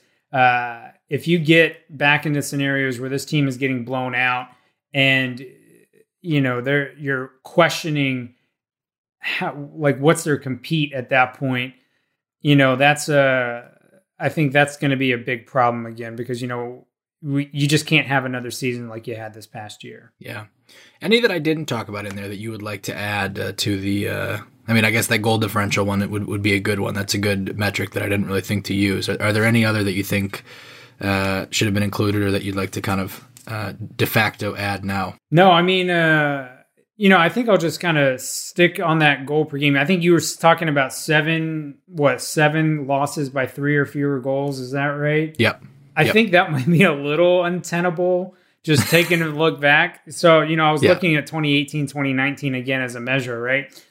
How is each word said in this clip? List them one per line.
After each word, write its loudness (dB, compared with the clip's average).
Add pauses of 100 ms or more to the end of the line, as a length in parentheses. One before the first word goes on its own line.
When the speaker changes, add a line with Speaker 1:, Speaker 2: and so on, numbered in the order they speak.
(320)
Speaker 1:
uh, 0 (200)
if -4
you 4
get 2
back 2
into -2
scenarios -2
where -8
this -6
team 0
is -4
getting -2
blown -6
out -2 (440)
and, 2 (720)
you 0
know, 0
they're, -2
you're -4 (140)
questioning 0 (840)
how, -8
like, 0
what's 2
their 0
compete -4
at -8
that 2
point, -4 (640)
you 4
know, 6
that's 2
a, 2 (480)
I -2
think 0
that's 4
gonna 0
be 0
a 0
big -6
problem 0
again, -12
because, -8
you -6
know, -10 (340)
we, -2
you 0
just 2
can't 2
have 2
another -8
season -6
like -14
you -10
had -14
this -20
past -16
year. -20
Speaker 2:
Yeah. -14 (540)
Any 4
that 2
I -2
didn't -2
talk -6
about -10
in -10
there -10
that -10
you -10
would -10
like -10
to -8
add, -4
uh, -6
to -2
the, -2
uh, -6 (280)
I -2
mean, 4
I 4
guess 0
that 0
goal 2
differential 0
one, 0
it -4
would, -4
would -6
be 2
a 0
good -2
one. -4
That's -4
a -2
good -2
metric -4
that -4
I -4
didn't 0
really -2
think -4
to -4
use. 0
Are, -4
are 0
there 2
any 4
other 0
that -2
you -2
think, -4 (560)
uh, -2
should -2
have 0
been 0
included -2
or 0
that -2
you'd -6
like -4
to -8
kind -4
of, -12 (180)
uh, -10 (220)
de 0
facto -2
add -6
now? -6 (160)
Speaker 1:
No, 6
I 6
mean, 0
uh, 0 (460)
you 4
know, 8
I 4
think -2
I'll 6
just -2
kinda 2
stick -2
on 2
that 2
goal 0
per -8
game. 2
I 2
think 2
you 6
were 6
s-, -4
talking 4
about 0
seven, -2
what, 0
seven 0
losses -2
by -4
three -2
or 2
fewer -4
goals. -4
Is -10
that -2
right? -2
Speaker 2:
Yep. 0 (340)
Speaker 1:
I 4
Speaker 2:
Yep. 2
Speaker 1:
think 4
that 4
might -2
be 6
a 6
little 2
untenable, -2 (280)
just 2
taking 2
a -2
look 0
back. 2
So, 6
you 0
know, 2
I 4
was 0
Speaker 2:
Yeah. 6
Speaker 1:
looking 4
at -2
twenty -2
eighteen, -2
twenty -4
nineteen -2
again -2
as -6
a -10
measure, -4
right? -4 (200)